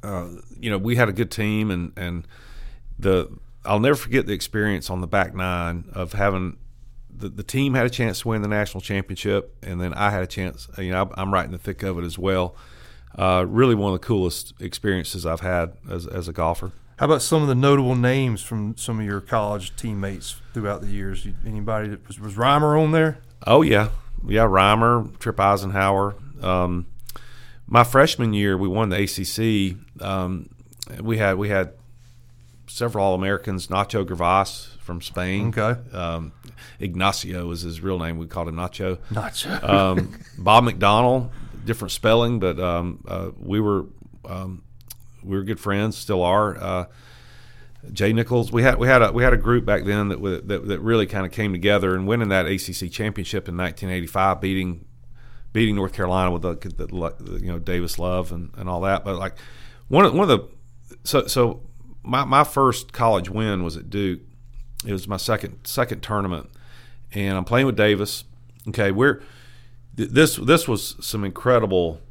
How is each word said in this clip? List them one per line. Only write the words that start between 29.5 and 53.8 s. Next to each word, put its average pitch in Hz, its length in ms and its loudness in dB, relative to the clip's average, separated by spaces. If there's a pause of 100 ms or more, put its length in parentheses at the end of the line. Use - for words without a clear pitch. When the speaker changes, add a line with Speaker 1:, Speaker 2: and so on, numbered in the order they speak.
Speaker 1:
Um, 92 480 -6 (520)
we 110 180 -2
had, 98 180 2
we 101 120 -2
had 95 240 0 (960)
several 107 360 -2
All-Americans. 95 640 0
Nacho 98 360 0
Gervas 90 760 0
from 87 220 -10
Spain. 95 540 -4
Speaker 2:
Okay. 113 240 0 (160)
Speaker 1:
Um, 85 360 -6 (480)
Ignacio 90 680 -2
was 85 160 -6
his 82 180 -8
real 92 180 -2
name. 82 200 -4
We 82 80 -8
called 85 220 -6
him 80 80 -6
Nacho. 90 420 -4 (120)
Speaker 2:
Nacho. - 580 -6
Speaker 1:
Um, 95 500 2 (100)
Speaker 2:
<laughs> - 100 -18
Speaker 1:
Bob 107 260 8
McDonald, 117 640 4 (340)
different 107 280 -4
spelling, 117 480 4
but, 90 180 0
um, 87 480 -2
uh, 90 320 -6
we 95 220 0
were, 101 260 2 (380)
um, 92 380 -10 (600)
we 95 120 -4
were 98 60 0
good 98 180 -4
friends, 104 360 0
still 92 260 0
are. 101 340 2
Uh, 92 280 -4 (1080)
Jay 104 200 2
Nichols. 117 400 2
We 117 100 4
had, 131 160 6
we 120 100 2
had 131 140 8
a, 104 100 4
we 120 120 2
had 127 80 8
a 123 40 6
group 120 280 4
back 104 200 2
then 101 240 0
that, 95 120 -2 (280)
that, 98 200 -4
that 95 120 -2
really 110 260 2
kinda 95 220 -4
came 107 240 -2
together 95 420 2
and 92 120 -2
winning 113 220 2
that 92 180 2
A 95 120 0
C 92 140 -8
C 90 160 -6
championship 104 600 -6
in 85 80 -6
nineteen 90 340 -4